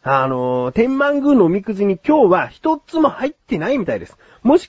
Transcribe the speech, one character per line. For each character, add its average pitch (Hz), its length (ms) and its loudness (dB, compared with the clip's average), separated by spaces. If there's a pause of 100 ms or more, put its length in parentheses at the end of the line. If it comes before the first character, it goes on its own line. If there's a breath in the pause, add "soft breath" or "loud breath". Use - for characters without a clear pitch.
(120)
あ 135 160 0
の 127 420 -4
ー、 - 20 -8
天 254 260 0
満 285 240 0
宮 285 140 2
の 202 100 4
お 160 40 2
み 196 120 -2
く 208 140 -8
じ 202 100 -2
に 196 180 -2
今 294 260 4
日 - 20 4
は 156 160 0
一 311 320 -4
つ - 200 -8
も 294 100 2
入 262 200 -6
っ - 20 -8
て - 280 -8
な 175 100 -6
い 285 80 0
み 196 80 -4
た 117 100 -4
い 95 40 -8
で 82 80 -14
す。 - 100 -20 (240 soft breath)
も 277 160 4
し - 120 0